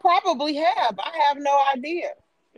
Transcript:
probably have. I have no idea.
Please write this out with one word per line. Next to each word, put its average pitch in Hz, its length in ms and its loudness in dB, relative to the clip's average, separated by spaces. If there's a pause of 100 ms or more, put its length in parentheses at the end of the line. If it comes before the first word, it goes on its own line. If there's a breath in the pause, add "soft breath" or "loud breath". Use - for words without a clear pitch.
probably 320 560 2
have. 302 420 0
I 311 140 -8 (160)
have 285 100 0
no 285 180 2 (160)
idea. 285 360 -6 (500)